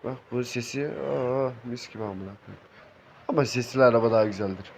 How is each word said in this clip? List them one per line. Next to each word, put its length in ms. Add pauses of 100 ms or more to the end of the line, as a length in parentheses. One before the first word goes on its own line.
Bak, 140 (140)
bu 120
sesi, 440
aa, 640 (120)
mis 260
gibi 140
amına 140 (280)
koyayım. 180 (640)
Ama 180
sesli 380
araba 280
daha 140
güzeldir. 520